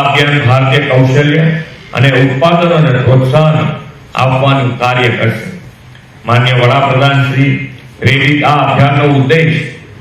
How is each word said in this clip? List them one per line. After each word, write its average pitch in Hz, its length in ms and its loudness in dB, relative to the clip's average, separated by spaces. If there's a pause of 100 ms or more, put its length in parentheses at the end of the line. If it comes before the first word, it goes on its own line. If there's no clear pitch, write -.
અભિયાન 143 440 0
ભારતીય 131 440 0
કૌશલ્ય 143 540 2 (480)
અને 131 160 2 (140)
ઉત્પાદનોને 165 760 2
પ્રોત્સાહન 143 600 2 (560)
આપવાનું 131 640 0
કાર્ય 123 300 0
કરશે. 113 380 -4 (800)
માનનીય 123 300 0
વડાપ્રધાન 135 720 2
શ્રી 135 300 0 (460)
પ્રેરિત 139 440 0
આ 147 200 2
અભિયાનનો 135 400 2 (100)
ઉદ્દેશ 151 420 0 (440)